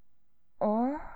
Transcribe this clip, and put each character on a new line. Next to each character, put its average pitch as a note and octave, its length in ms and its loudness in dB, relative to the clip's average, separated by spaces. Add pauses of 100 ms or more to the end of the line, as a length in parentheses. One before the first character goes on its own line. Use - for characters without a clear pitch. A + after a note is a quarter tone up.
(680)
ん？ A#3+ 320 2 (180)